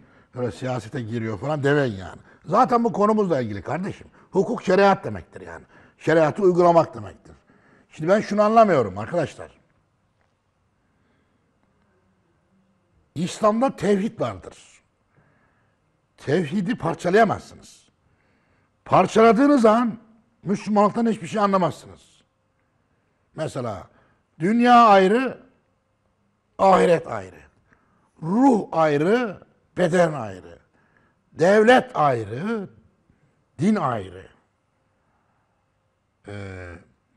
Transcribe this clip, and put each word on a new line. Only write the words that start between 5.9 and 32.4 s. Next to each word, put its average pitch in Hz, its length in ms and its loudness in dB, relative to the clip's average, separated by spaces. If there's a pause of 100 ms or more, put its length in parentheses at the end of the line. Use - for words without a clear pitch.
Şeriatı 156 440 0
uygulamak 170 540 2
demektir. 98 400 -20 (540)
Şimdi 156 200 -8
ben 202 120 2
şunu 208 200 -4
anlamıyorum 190 560 2
arkadaşlar. 110 540 -8 (3750)
İslam'da 214 600 -2
tevhid 208 460 -2
vardır. 104 360 -10 (1600)
Tevhidi 175 600 -4
parçalayamazsınız. - 1040 -2 (1040)
Parçaladığınız 226 800 4
an 220 320 2 (460)
Müslümanlıktan 208 640 -2
hiçbir 190 200 -6
şey 208 140 -4
anlamazsınız. 180 600 -2 (1300)
Mesela 120 520 -10 (520)
dünya 233 480 6
ayrı, 202 520 4 (1160)
ahiret 185 500 4
ayrı. 95 320 -12 (840)
Ruh 208 500 2
ayrı, 165 720 0 (360)
beden 170 360 0
ayrı. 95 460 -14 (720)
Devlet 214 600 4
ayrı, 143 760 -4 (920)